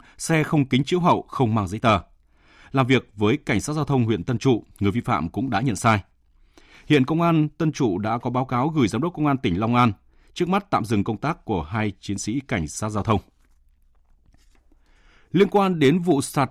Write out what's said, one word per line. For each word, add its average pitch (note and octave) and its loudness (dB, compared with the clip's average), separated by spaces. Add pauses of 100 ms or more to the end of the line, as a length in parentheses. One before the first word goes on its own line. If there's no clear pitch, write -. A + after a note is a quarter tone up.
(180)
xe D#3+ 0
không C#3+ 2
kính C3 0
chiếu F3+ 0
hậu, D#3 2
không A2+ -2
mang G2+ 0
giấy G#2 -8
tờ. G#2+ 2 (720)
Làm C3+ 0
việc B2+ 2
với G#2 2
cảnh A#2 -2
sát D3+ -6
giao D3+ -2
thông C3 2
huyện A2 -2
Tân A#2 -2
Trụ, B2 2 (160)
người G2+ 2
vi A2+ -4
phạm E2+ -4
cũng B2+ -4
đã G2+ 0
nhận B2+ -2
sai. G#2+ 2 (800)
Hiện C#3+ 4
Công D#3+ 0
an D#3+ 2
Tân D#3+ -2
Trụ A2+ 0
đã G#2+ -4
có B2 -6
báo B2+ -2
cáo B2+ -2
gửi D3+ 2
Giám A2 -2
đốc E3 -4
Công D3+ -2
an C#3 0
tỉnh F2+ -2
Long A#2 0
An. B2 4 (420)
Trước E3+ -4
mắt G3 -2
tạm A2+ -2
dừng G#2 0
công G#2+ -6
tác - -8
của F#2+ -4
hai G#2+ -4
chiến G2 -8
sĩ A2+ -6
cảnh E3 -4
sát - -8
giao G#2 -6
thông. G#2 0 (2000)
Liên F#3+ 4
quan F#3+ 0
đến D3+ 4
vụ E3+ 0
sạt C3 -2